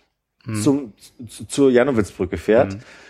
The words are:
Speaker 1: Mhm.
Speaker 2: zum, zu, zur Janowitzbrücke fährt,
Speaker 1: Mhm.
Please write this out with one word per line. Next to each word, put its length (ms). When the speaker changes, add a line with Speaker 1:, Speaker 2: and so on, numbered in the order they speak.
Speaker 1:
Mhm. 160
Speaker 2:
zum, 320
zu, 160
zur 260
Janowitzbrücke 680
fährt, 380
Speaker 1:
Mhm. 40